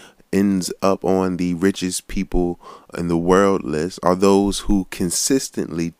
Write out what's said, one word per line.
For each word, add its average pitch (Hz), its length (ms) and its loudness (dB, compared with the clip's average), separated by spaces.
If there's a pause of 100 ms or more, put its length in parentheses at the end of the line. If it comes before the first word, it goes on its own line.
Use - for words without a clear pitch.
(340)
ends 95 480 0
up 95 240 0
on 92 320 0
the 90 160 -2
richest 92 540 -2
people 90 520 -4 (380)
in 87 100 -4
the 85 100 2
world 92 460 2
list 76 400 -4
are 90 120 2
those 98 460 4
who 98 300 0
consistently, 85 1080 -4